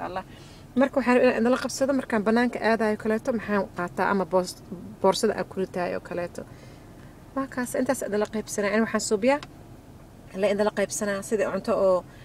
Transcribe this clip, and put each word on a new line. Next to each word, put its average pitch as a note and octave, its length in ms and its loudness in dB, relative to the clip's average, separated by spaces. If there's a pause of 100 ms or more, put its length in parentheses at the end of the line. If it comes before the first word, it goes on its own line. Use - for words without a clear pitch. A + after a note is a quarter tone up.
Allah. F3+ 200 -6 (520)
Marka C4+ 200 4
waxaan B3 200 4
rabaa B3 120 6
inaan A3 120 2
idinla B3 180 2
qabsado, C4 380 -2
markaan A#3 280 -2
bannaanka A#3+ 360 2
aadayo G#3+ 360 2
kaleeto, A3 360 -2
maxaan G3+ 320 0 (120)
qaataa F3+ 340 0
ama G3 140 2
boos-, F3+ 360 0 (380)
boorsada F#3+ 340 4
aan F#3 160 -4
ku - 120 -6
ritaayo F#3 400 -4
kaleeto. F3 420 -8 (920)
Waa C4+ 140 -4
kaas, B3 280 -6
intaas B3+ 280 0
idinla G#3 260 0
qaybsanaa. G#3+ 440 -2
Ani A3 120 4
waxaan G#3+ 160 -2
suubiyaa, A#3+ 400 2 (960)
la G3 100 2
idinla G#3 300 2
qaybsanaa G3+ 460 -2
sida G3+ 280 0
cunto F#3+ 220 -2
oo F#3 320 4 (200)